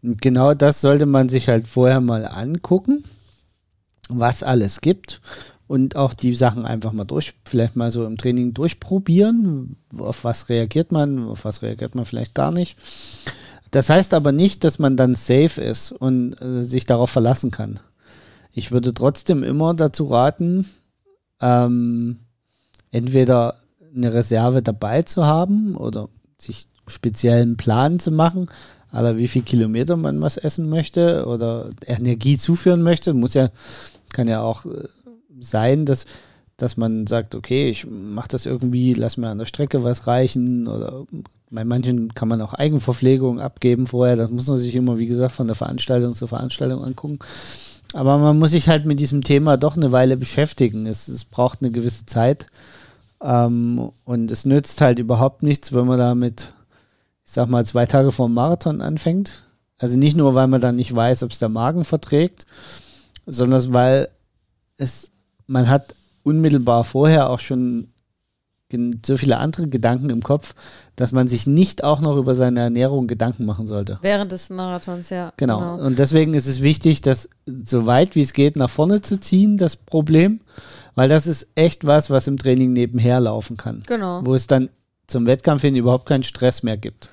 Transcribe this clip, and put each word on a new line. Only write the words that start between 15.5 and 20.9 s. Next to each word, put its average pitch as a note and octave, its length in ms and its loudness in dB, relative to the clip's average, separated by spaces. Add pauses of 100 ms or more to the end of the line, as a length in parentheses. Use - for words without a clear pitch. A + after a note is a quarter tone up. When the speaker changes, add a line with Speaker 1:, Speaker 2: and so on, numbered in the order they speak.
Speaker 1:
ist A2+ 300 -6
und, B2+ 500 -4
äh, B2+ 220 -6
sich B2 240 -4
darauf A#2+ 240 2
verlassen A#2+ 400 0
kann. G#2+ 300 -10 (720)
Ich - 180 -8
würde B2 240 0
trotzdem C#3 480 -2
immer D3+ 320 0
dazu D#3+ 300 0
raten, E3+ 640 0 (720)